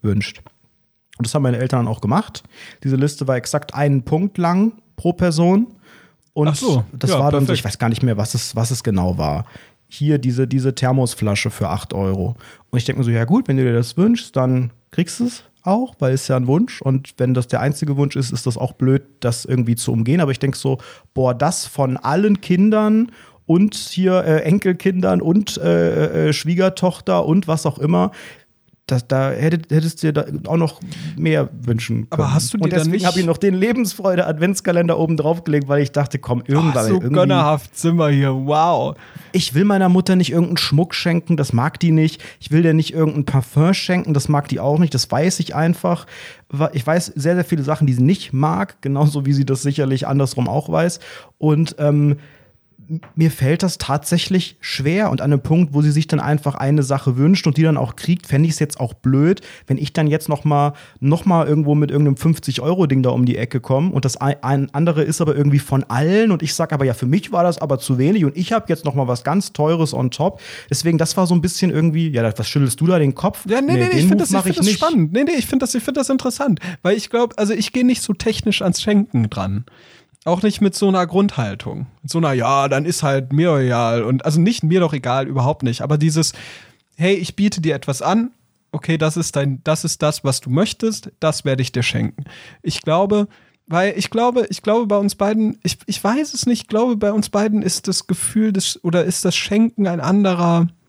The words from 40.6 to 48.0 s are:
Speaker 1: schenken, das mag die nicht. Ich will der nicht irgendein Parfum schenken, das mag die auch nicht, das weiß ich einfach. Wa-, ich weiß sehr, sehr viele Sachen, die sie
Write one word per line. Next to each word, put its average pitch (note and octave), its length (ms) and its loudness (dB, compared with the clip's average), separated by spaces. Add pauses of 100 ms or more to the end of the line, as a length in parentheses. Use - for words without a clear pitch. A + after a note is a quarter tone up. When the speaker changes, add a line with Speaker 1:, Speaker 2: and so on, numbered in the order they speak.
Speaker 1:
schenken, E3+ 420 0
das D3 160 -2
mag B2 280 0
die E3+ 120 2
nicht. D#3 300 2 (180)
Ich - 120 -10
will D#3 100 4
der E3 140 4
nicht D#3+ 180 0
irgendein D#3 320 0
Parfum D3 480 2
schenken, F3+ 400 -2
das C#3+ 160 0
mag C#3+ 200 0
die C#3 100 -4
auch C#3+ 180 0
nicht, E3 160 2
das B2 160 -2
weiß D#3+ 300 0
ich - 160 -4
einfach. E3+ 500 0 (440)
Wa-, D3 240 -2
ich C3 120 -4
weiß E3+ 300 0
sehr, D3+ 180 0
sehr F3 120 2
viele D3+ 180 -2
Sachen, D3+ 240 0
die C3 60 2
sie B2 100 2